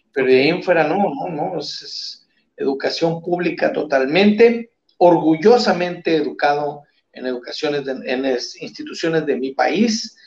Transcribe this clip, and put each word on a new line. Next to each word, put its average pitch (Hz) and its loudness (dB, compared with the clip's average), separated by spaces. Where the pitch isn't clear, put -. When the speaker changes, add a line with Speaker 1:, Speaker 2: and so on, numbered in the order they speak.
Speaker 1:
pero 131 0
de 131 6
ahí 139 4
en - 2
Speaker 2:
Ok. - -8
Speaker 1:
fuera 165 2
no, 165 0
no, 160 -2
no, 165 -6
es, - -12
es - -16
educación 147 -2
pública 175 -2
totalmente, 202 2
orgullosamente 175 4
educado 147 -2
en 127 -12
educaciones 131 -6
de, 135 -6
en 127 -6
es-, 127 -4
instituciones 151 -4
de 139 0
mi 135 -6
país, 180 -2